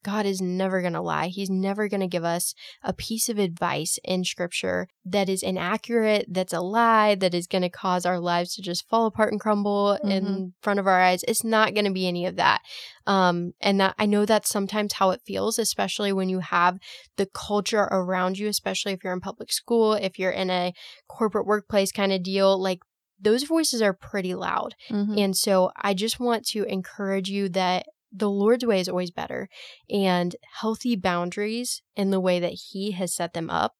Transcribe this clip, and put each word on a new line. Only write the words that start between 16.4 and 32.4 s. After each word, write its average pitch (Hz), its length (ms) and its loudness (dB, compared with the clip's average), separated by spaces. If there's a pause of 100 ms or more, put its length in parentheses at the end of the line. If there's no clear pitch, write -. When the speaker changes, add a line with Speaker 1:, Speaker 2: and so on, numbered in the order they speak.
Speaker 1:
have 180 360 2 (400)
the 196 80 2
culture 208 680 0
around 185 480 0
you, 208 100 -4
especially 196 440 -4
if 185 100 -8
you're 185 120 -4
in 185 60 -6
public - 300 -10
school, 220 440 2
if 202 240 -4
you're 185 120 0
in 190 200 -2
a 180 240 0 (340)
corporate 214 380 -2
workplace 202 460 0
kind 196 200 0
of 185 100 0
deal, 196 380 2
like, 185 200 -2 (380)
those 220 260 2
voices 302 360 2
are 202 140 4
pretty 185 400 -6
loud. - 400 -4 (160)
Speaker 2:
Mm-hmm. 208 280 0
Speaker 1:
And 196 160 2
so 190 360 4 (100)
I 202 140 0
just 214 260 -4
want 233 280 0
to 208 160 -2
encourage 196 680 -4
you 196 200 -2
that 180 360 0 (300)
the 208 140 0
Lord's 214 340 4
way 214 140 4
is 185 100 0
always 180 220 -2
better, - 380 -8 (420)
and 180 460 2 (240)
healthy 220 340 -2
boundaries 196 880 -4 (140)
in 196 140 0
the 190 100 2
way 180 180 2
that 170 140 -2 (180)